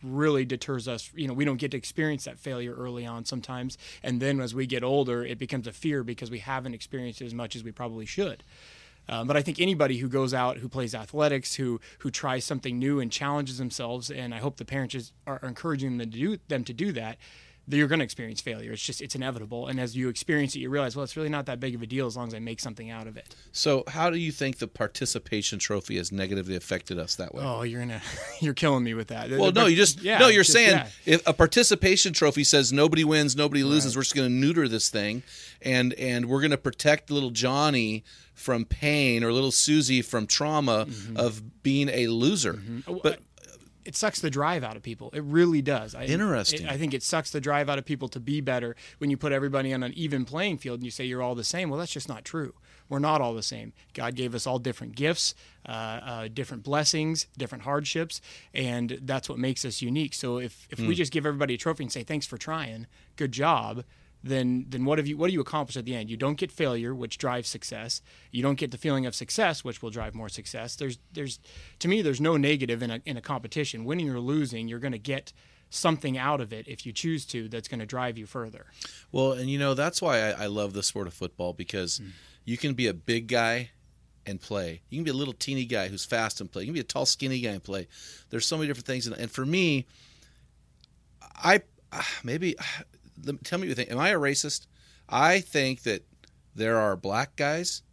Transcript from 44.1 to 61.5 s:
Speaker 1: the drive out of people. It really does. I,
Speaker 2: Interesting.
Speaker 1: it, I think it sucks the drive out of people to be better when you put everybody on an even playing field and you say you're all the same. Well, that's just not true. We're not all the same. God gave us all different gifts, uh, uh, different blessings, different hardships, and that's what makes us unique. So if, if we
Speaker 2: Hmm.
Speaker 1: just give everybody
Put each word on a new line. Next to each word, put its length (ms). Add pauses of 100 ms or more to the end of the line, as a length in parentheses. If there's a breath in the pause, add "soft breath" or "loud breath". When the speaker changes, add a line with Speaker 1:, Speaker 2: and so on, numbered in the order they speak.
Speaker 1:
the 80
drive 340
out 140
of 40
people. 320
It 100
really 380
does. 320
I, 120
Speaker 2:
Interesting. 600
Speaker 1:
it, 60
I 60
think 160
it 100
sucks 280
the 100
drive 280
out 80
of 80
people 240
to 120
be 180
better 380 (220 loud breath)
when 100
you 80
put 160
everybody 400
on 100
an 120
even 280
playing 340
field 180
and 100
you 60
say 120
you're 180
all 140
the 80
same. 260
Well, 100
that's 120
just 160
not 160
true. 300 (340 soft breath)
We're 120
not 200
all 140
the 100
same. 300 (200 soft breath)
God 220
gave 200
us 120
all 100
different 380
gifts, 400 (320 soft breath)
uh, 40
uh, 580
different 340
blessings, 640 (100)
different 280
hardships, 560 (320 loud breath)
and 500
that's 240
what 100
makes 280
us 160
unique. 320
So 260
if, 320
if 80
we 80
Speaker 2:
Hmm. 60
Speaker 1:
just 180
give 140
everybody 300